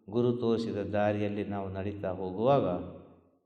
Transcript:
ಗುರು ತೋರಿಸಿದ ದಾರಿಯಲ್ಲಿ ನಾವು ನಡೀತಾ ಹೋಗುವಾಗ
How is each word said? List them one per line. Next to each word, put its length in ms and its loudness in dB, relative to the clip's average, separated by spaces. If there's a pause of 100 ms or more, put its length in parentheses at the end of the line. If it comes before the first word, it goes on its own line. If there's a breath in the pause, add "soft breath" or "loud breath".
(100)
ಗುರು 260 2
ತೋರಿಸಿದ 400 0
ದಾರಿಯಲ್ಲಿ 680 0
ನಾವು 280 -4
ನಡೀತಾ 380 -4
ಹೋಗುವಾಗ 540 2 (800)